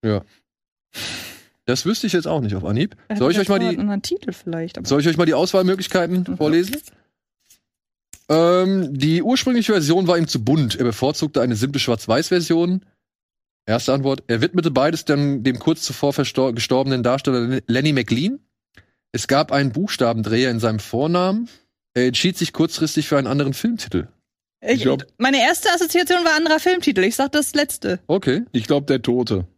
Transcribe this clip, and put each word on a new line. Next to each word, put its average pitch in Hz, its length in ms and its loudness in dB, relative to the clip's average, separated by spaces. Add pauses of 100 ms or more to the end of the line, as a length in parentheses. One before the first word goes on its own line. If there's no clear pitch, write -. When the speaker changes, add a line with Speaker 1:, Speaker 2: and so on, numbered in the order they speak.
Speaker 1:
Ja. 104 180 0 (1400)
Das 127 200 -2
wüsste 220 220 -2
ich - 40 -2
jetzt 175 140 0
auch 160 140 -2
nicht 104 160 -4
auf 90 80 -6
Anhieb. 117 320 -2 (120)
Speaker 2:
Er 214 80 -6
Speaker 1:
Soll 127 140 2
ich 180 80 2
Speaker 2:
hat 202 40 2
Speaker 1:
euch 185 60 -2
mal 196 120 2
Speaker 2:
einen 180 100 0
Speaker 1:
die, 175 80 -4
Speaker 2:
anderen 202 240 -2
Titel 294 300 -6
vielleicht, 165 440 -8
aber - 120 -10
Speaker 1:
soll 139 120 2
ich 147 80 2
euch 160 80 0
mal 175 80 2
die 160 100 2
Auswahlmöglichkeiten 185 960 0
Speaker 2:
Mhm. 185 80 -6
Speaker 1:
vorlesen? 170 400 0 (1500)
Ähm, 180 600 4 (100)
die 156 240 2
ursprüngliche 240 500 0
Version 175 340 2
war 175 120 4
ihm 165 100 0
zu 123 160 -4
bunt. 131 320 2
Er 123 80 0
bevorzugte 139 580 -2
eine 120 140 0
simple 135 220 -2
Schwarz-Weiß-Version. 165 1040 0 (800)
Erste 117 260 0
Antwort. 135 360 0
Er 117 120 0
widmete 170 300 0
beides 143 340 0
dann 143 380 0
dem 123 160 0
kurz - 240 -2
zuvor 143 300 -2
verstor-, 131 420 -2
gestorbenen 131 480 0
Darsteller 127 380 0
Len-, 127 260 -2
Lenny 135 260 2
McLean. 135 480 -2 (720)
Es - 160 -6
gab 143 240 2
einen 139 200 0
Buchstabendreher 117 760 0
in 117 100 -2
seinem 110 200 0
Vornamen. 180 680 -2 (460)
Er 123 120 2
entschied 147 300 0
sich - 160 -4
kurzfristig 156 560 -2
für 151 100 2
einen 135 80 0
anderen 135 280 0
Filmtitel. - 540 -4 (520)
Speaker 2:
Ich, 214 120 -4
Speaker 3:
Ich 247 100 0
glaub - 220 0 (140)
Speaker 2:
meine 269 220 2
erste 330 320 2
Assoziation 349 520 0
war 320 100 4
anderer 311 260 2
Filmtitel. 320 440 2
Ich 226 120 0
sag 269 160 0
das 294 220 -2
letzte. 202 520 -2
Speaker 1:
Okay. 185 460 0
Speaker 3:
Ich 117 140 -2
glaub, 143 200 2
der 131 160 0
Tote. 113 440 0 (100)